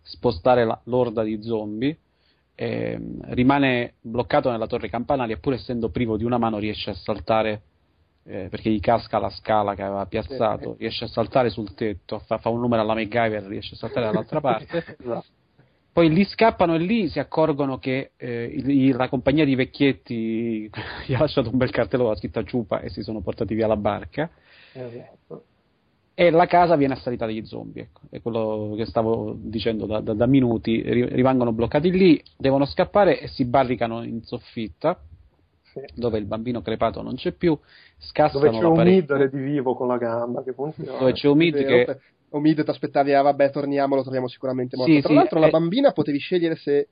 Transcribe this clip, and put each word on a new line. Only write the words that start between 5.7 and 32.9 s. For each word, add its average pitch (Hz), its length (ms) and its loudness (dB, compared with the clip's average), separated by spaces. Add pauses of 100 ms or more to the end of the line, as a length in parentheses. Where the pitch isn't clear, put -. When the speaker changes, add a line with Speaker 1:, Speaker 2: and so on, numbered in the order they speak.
Speaker 1:
privo 113 280 -2
di 104 60 -4
una 120 140 0
mano, 113 200 0
riesce 107 320 -6
a 101 60 -8
saltare, 110 680 -2 (640)
eh, 98 240 -10
perché 110 200 -4
gli 110 100 2
casca 113 400 0
la 104 100 -4
scala 104 460 -2
che 98 80 -8
aveva 98 220 -6
piazzato, 110 680 -4
Speaker 2:
Sì. 110 60 -16
Speaker 1:
riesce 110 260 -6
a - 20 -12
saltare 120 420 0
sul 104 240 -8
tetto, 107 520 -8
fa, 110 140 -4
fa - 100 -4
un 117 100 -2
numero 120 220 2
alla 107 140 0
MacGyver, 110 480 -2
riesce 104 320 -12
a - 20 -20
saltare 113 300 -6
dall'altra 110 340 -4
Speaker 3:
<laughs> - 0 -
Speaker 1:
parte. 143 580 -4
Speaker 3:
Esatto. 117 260 -8 (680)
Speaker 1:
Poi 170 160 6
lì 180 160 4
scappano 208 480 2
e 165 60 2
lì 190 280 0
si 143 120 -4
accorgono 143 580 0
che, 131 400 -4
eh, 120 280 -8
il, 123 240 -6
il, 135 260 6
la 127 140 0
compagnia 139 360 2
di 139 80 2
vecchietti 117 1160 -2
<laughs> - 360 -12
gli 135 80 -2
ha 123 60 0
lasciato 143 320 0
un 127 60 0
bel 123 120 2
cartello 123 340 0
con 113 100 2
la 101 40 -4
scritta 110 260 -6
"Ciupa" 113 380 -4
e - 80 -10
si 104 140 -10
sono 107 180 -8
portati 110 320 -6
via 110 140 0
la 110 100 2
barca. 104 500 -4 (460)
Speaker 3:
Esatto. 123 680 -16 (720)
Speaker 1:
E 175 160 4
la 165 160 6
casa 175 280 6
viene 139 200 2
assalita 117 300 -6
dagli 110 200 -6
zombie, - 380 -14
ecco. - 260 -20
È - 120 -14
quello 110 540 -4
che 110 100 -4
stavo 110 520 -2
dicendo 110 480 -4
da, 107 140 -4
da, 110 140 -4
da 107 140 2
minuti. 120 540 2
Ri-, 120 280 0
rimangono 127 440 2
bloccati 147 380 0
lì, 180 300 6 (160)
devono 135 280 2
scappare 180 540 2